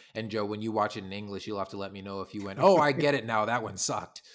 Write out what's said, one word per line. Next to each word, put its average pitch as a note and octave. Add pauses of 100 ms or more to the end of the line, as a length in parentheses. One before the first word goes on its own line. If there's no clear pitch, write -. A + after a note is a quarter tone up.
(160)
And A2
Joe, G#2+
when G#2
you A2
watch G#2+
it G2
in F#2+
English, G2+
you'll G#2
have F#2+
to G#2
let G2
me G2
know G2
if -
you G2+
went, G2
"Oh, F3
I D3
get C#3+
it B2+
now. A2
That A#2
one F#2+
sucked." - (120)